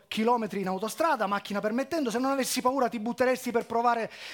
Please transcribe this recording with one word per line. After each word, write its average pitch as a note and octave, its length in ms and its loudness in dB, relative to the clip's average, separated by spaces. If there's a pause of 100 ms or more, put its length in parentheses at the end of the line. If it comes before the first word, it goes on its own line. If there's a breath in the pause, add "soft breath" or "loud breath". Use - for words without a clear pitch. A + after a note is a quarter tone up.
chilometri A3 540 0
in F#3 60 -2
autostrada, A3 600 0
macchina G3+ 320 -2
permettendo. B3 500 0
Se G#3 80 -2
non C4 140 0
avessi C4 300 0
paura B3+ 280 2
ti A#3 100 -6
butteresti B3 520 0
per A3 160 0
provare, A#3 440 0 (220 loud breath)